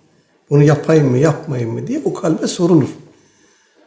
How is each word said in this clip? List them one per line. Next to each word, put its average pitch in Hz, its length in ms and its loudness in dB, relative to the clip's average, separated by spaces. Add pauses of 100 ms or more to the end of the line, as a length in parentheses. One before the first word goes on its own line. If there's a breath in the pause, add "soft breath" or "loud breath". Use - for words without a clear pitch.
(500)
"Bunu 147 120 4
yapayım 147 480 2
mı, 123 80 0
yapmayayım 135 540 -2
mı?" 123 140 -8
diye 269 180 -4
o - 100 -4
kalbe 165 320 -4
sorulur. 170 420 2 (1000 soft breath)